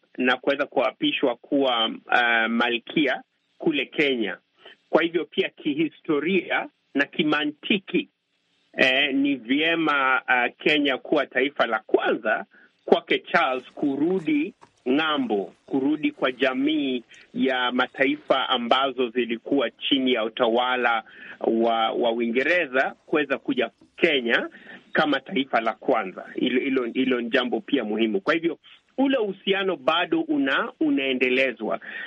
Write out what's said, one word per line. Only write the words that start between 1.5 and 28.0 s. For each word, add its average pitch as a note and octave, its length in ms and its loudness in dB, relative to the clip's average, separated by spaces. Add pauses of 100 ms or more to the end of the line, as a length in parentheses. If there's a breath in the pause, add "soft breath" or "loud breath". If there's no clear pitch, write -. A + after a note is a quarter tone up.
ah, A#2 420 4
malkia A#2+ 720 0 (360)
kule D3 280 -2
Kenya. A#2+ 520 -2 (520 loud breath)
Kwa D#3+ 140 2
hivyo E3+ 220 -2
pia F3+ 240 -4
kihistoria D#3 1200 -2 (280)
na C#3 100 2
kimantiki, - 1040 -2 (680)
eh, C3 380 4
ni C#3 200 2
vyema, C#3 920 0
ah, B2 220 2
Kenya C#3+ 480 0
kuwa C#3 280 0
taifa C3+ 420 0
la A2 120 -2
kwanza - 680 -2 (400 soft breath)
kwake - 340 2
Charles C3+ 440 0 (120)
kurudi D#3 800 0 (360)
ng'ambo, B2+ 640 0 (120)
kurudi D3 460 0
kwa C3+ 200 -2
jamii C3 720 0 (300 loud breath)
ya B2+ 380 0
mataifa C3+ 760 0
ambazo B2+ 600 0
zilikuwa A#2+ 640 -2
chini C3 420 0
ya A2+ 100 0
utawala A#2+ 800 0 (380 loud breath)
wa, A2+ 500 2
wa A#2+ 200 0
Uingereza C3 840 0 (100)
kuweza C#3+ 320 -2
kuja B2 320 -4 (280)
Kenya D3 520 0 (440 loud breath)
kama C3+ 260 2
taifa C3+ 420 -2
la A2+ 120 -2
kwanza. G#2+ 520 -4 (100)
Hilo, B2 260 0
hilo, C3 240 -2
hilo B2 360 0
ni A#2 80 -6
jambo A#2 320 0
pia C3+ 220 -2
muhimu. A2 380 0